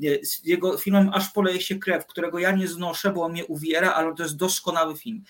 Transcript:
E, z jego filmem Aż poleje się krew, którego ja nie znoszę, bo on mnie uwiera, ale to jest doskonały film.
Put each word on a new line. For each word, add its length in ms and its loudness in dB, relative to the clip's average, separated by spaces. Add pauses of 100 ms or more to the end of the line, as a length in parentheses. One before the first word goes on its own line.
E, 220 0
z 200 -6
jego 320 2
filmem 360 4
Aż 160 0
poleje 320 0
się 140 -4
krew, 300 -2
którego 340 -4
ja 120 2
nie 160 2
znoszę, 460 -2
bo 100 0
on 80 -2
mnie 140 -6
uwiera, 480 0
ale 220 0
to 80 -4
jest 120 -4
doskonały 640 0
film. 320 -10